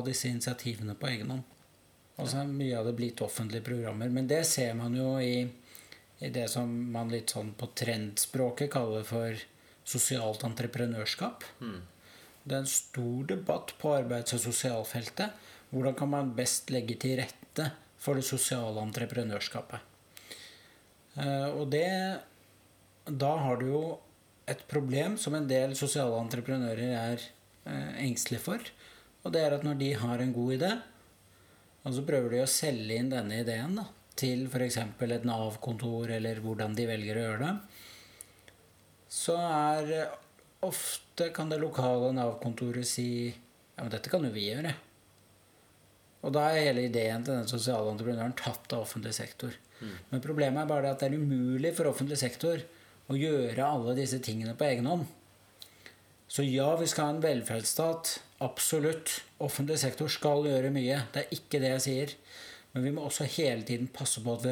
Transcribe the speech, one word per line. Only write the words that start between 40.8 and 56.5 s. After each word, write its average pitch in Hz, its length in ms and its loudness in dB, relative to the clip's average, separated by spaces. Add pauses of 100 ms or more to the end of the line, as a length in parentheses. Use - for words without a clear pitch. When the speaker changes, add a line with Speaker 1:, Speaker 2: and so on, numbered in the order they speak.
Speaker 1:
kan 160 160 -2
det 156 120 2
lokale 127 520 4
nav-kontoret 120 720 -2
si, 120 480 0 (420)
«Ja, - 80 -8
men 113 60 -4
dette 107 200 -6
kan 180 140 4
jo 123 60 0
vi 104 200 -2
gjøre.» 143 240 -2 (1500)
Og 139 120 -2
da 147 160 6
er 156 160 4
hele 123 220 4
ideen 113 360 2
til 139 100 0
den 117 120 0
sosiale 113 460 0
entreprenøren 113 420 -2
tatt - 400 -4
av 117 80 -2
offentlig 110 320 -6
sektor. 120 380 -6 (280)
Speaker 2:
Mm. 107 120 -10 (180)
Speaker 1:
Men 131 100 0
problemet 147 440 2
er - 20 0
bare 147 160 4
det 139 80 2
at 135 140 -2
det 135 80 2
er 151 80 0
umulig 131 560 2
for 165 100 4
offentlig 139 320 0
sektor 160 400 0 (500)
å 135 60 0
gjøre 135 500 2
alle 127 300 2
disse 131 240 0
tingene 113 400 -4
på 147 80 4
egen 120 240 4
hånd. 175 160 2 (1200)
Så - 140 -2
ja, 135 340 4